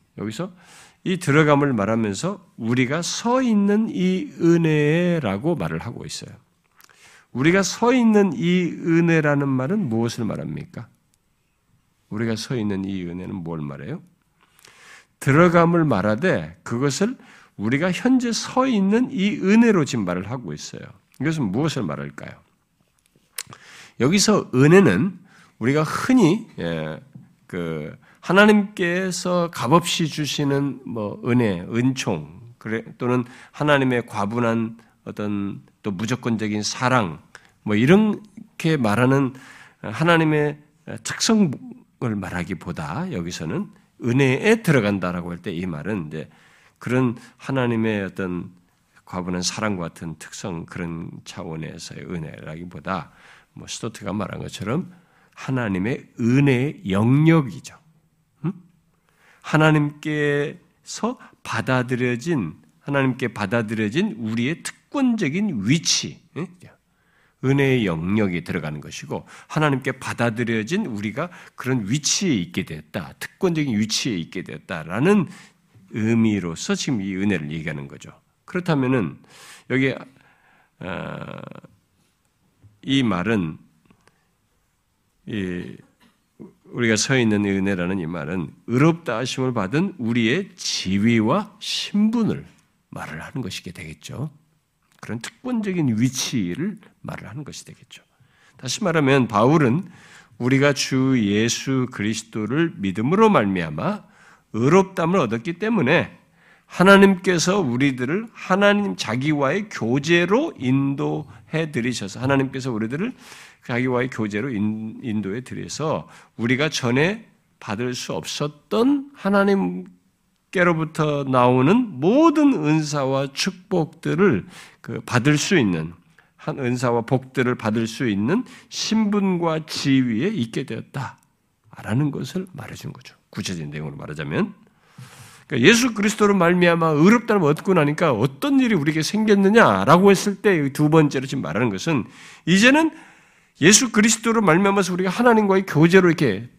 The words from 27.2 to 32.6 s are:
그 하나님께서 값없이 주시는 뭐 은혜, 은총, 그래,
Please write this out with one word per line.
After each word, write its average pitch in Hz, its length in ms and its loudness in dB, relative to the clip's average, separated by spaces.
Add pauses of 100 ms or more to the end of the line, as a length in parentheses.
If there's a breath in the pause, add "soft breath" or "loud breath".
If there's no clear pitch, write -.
그 82 500 -8 (240 soft breath)
하나님께서 180 1300 2
값없이 165 560 2
주시는 139 800 -4
뭐 107 400 -8
은혜, 117 360 2
은총, 113 960 -4
그래, 110 260 -8 (140)